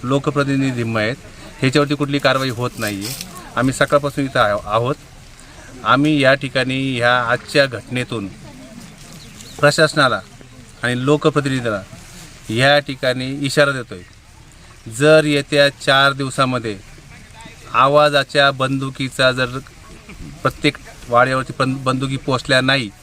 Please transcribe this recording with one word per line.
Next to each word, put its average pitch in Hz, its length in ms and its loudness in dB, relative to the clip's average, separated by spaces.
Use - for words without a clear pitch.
लोकप्रतिनिधी 139 680 0
धिम्म 113 260 -4
आहेत, 110 180 -2
ह्याच्यावरती 143 360 2
कुठली 143 240 -2
कारवाई 131 300 0
होत 123 280 -4
नाही 104 280 -6
आहे. 127 80 -10
आम्ही 127 180 0
सकाळपासून 143 500 0
इथं 131 160 -2
आहो-, 104 260 2
आहोत. 120 300 0
आम्ही 139 360 2
या 135 140 4
ठिकाणी 131 640 -2
ह्या 120 240 2
आजच्या 123 440 0
घटनेतून 120 600 -6
प्रशासनाला 143 600 2
आणि 123 220 -2
लोकप्रतिनिधींना 135 760 0
या 139 260 4
ठिकाणी 131 500 -4
इशारा 139 300 2
देतोय, 117 300 -10
जर 151 340 6
येत्या 143 440 2
चार 139 320 4
दिवसामध्ये 127 640 -4
आवाजाच्या 139 760 4
बंदुकीचा 131 800 -2
जर 127 260 -4
प्रत्येक - 360 0
वाड्यावरती 127 440 2
पण 131 300 -2
बंदुकी 131 340 -2
पोचल्या 131 440 0
नाही 131 280 0